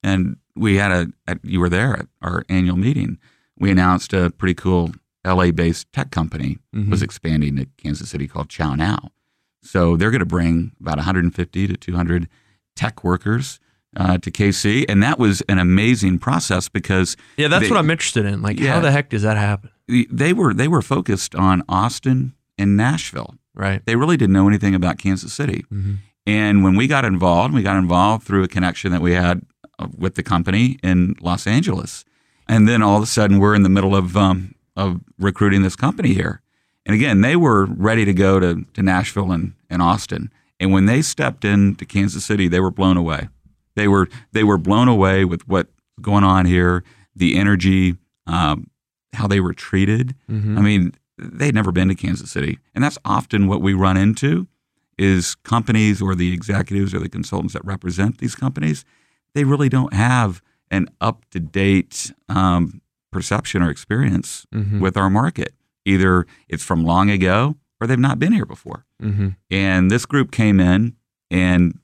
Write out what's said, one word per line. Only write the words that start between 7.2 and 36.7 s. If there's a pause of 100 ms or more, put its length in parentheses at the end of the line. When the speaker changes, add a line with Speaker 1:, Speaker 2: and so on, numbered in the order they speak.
Speaker 1:
to (120)
Kansas
City
called
Chow
Now. (540)
So
they're
gonna
bring
about
a
hundred
fifty
to
two
hundred (480)
tech
workers, (380)
uh,
to
K
C.
And
that
was
an
amazing
process
because (220)
Speaker 2:
Yeah,
that's
Speaker 1:
they
Speaker 2:
what
I'm
interested
in.
Like,
Speaker 1:
Yeah.
Speaker 2:
how
the
heck
does
that
happen? (400)
Speaker 1:
They
were,
they
were
focused
on
Austin (220)
and
Nashville. (200)
Speaker 2:
Right.
Speaker 1:
They
really
didn't
know
anything
about
Kansas
City.
Speaker 2:
Mm-hmm. (320)
Speaker 1:
And
when
we
got
involved,
we
got
involved
through
a
connection
that
we
had, (360)
uh,
with
the
company
in
Los
Angeles. (440)
And
then
all
of
a
sudden,
we're
in
the
middle
of,
um, (220)
of (180)
recruiting
this
company
here. (440)